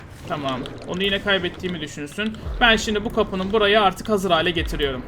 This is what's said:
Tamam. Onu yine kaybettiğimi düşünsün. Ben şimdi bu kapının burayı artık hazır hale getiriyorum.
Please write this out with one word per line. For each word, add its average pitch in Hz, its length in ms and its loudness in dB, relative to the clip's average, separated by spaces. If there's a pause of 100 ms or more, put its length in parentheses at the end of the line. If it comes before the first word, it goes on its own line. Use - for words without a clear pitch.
(280)
Tamam. 135 320 -4 (280)
Onu 175 140 -4
yine 196 200 0
kaybettiğimi 180 580 -2
düşünsün. 156 560 -6 (240)
Ben 226 160 6
şimdi 208 280 -2
bu 233 80 -4
kapının 196 400 0
burayı 208 280 6
artık 190 280 2
hazır 196 220 2
hale 165 200 4
getiriyorum. 147 580 -2